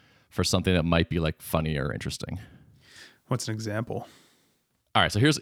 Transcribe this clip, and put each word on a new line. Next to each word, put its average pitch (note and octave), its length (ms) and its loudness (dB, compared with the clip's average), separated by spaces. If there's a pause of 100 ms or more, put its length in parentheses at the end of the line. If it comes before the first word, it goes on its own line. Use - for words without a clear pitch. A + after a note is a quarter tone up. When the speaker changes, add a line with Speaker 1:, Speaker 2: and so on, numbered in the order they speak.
(300)
Speaker 1:
for - 120 -4
something F#2+ 300 2
that E2+ 120 4
might E2+ 260 2
be, E2+ 100 0
like, D#2 220 -2
funny D#2 340 -2
or C#2+ 160 -2
interesting. - 480 -8 (880)
Speaker 2:
What's B2+ 180 -4
an A2 80 -4
example? A2 540 -6 (840)
Speaker 1:
All G#2+ 80 6
right, D#2 100 2
so G#2 80 0
here's, C#3+ 220 6